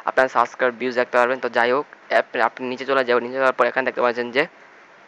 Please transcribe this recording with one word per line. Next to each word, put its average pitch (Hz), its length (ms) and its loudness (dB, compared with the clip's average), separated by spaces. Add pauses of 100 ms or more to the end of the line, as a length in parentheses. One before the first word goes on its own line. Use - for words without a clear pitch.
আপনার 131 160 2 (100)
সাবস্ক্রাইব, 123 440 0
ভিউজ 127 220 -4
দেখতে 123 180 -2
পারবেন। 123 240 2
তো 123 40 -4 (100)
যাই 120 180 2
হোক, 147 100 -2 (260)
অ্যাপ-, 117 380 0
আপনি - 220 -10
নিচে 127 180 -8
চলে 135 180 2
যাবেন। 120 180 2
নিচে 127 160 -6
যাওয়ার 131 160 2
পর 123 140 2
এখানে 131 160 -2
দেখতে 123 180 -4
পাচ্ছেন 120 300 -2
যে 143 80 2 (640)